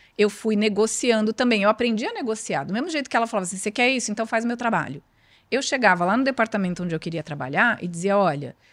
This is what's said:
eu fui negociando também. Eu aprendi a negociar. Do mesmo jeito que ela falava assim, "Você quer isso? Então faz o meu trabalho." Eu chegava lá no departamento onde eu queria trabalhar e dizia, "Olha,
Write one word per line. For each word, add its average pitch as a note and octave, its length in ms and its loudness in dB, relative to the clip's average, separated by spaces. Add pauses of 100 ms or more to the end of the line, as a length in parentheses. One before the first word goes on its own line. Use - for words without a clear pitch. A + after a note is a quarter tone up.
(160)
eu G#3 140 4
fui A3 260 -2
negociando G#3+ 760 2
também. A3+ 300 2
Eu G3+ 80 6
aprendi A3+ 360 0
a A4+ 60 -4
negociar. A3 520 -4
Do F3 80 -6
mesmo B3+ 160 -2
jeito D4+ 200 -4
que - 80 -2
ela A#3 100 2
falava G#3+ 180 -2
assim, F3+ 120 -6
"Você G3 140 -4
quer B3 200 2
isso? B3 200 -2
Então A3+ 160 -4
faz A3+ 180 -2
o A#3+ 40 -2
meu A#3+ 80 -2
trabalho." F#3 460 -2 (480)
Eu C4 120 0
chegava G#3 420 2
lá F#3+ 120 4
no C4+ 80 2
departamento G#3+ 580 0
onde F3 120 -2
eu D#3 60 -4
queria E3 220 -6
trabalhar D3+ 600 0
e - 60 -4
dizia, F3 300 0
"Olha, D3 360 0 (180)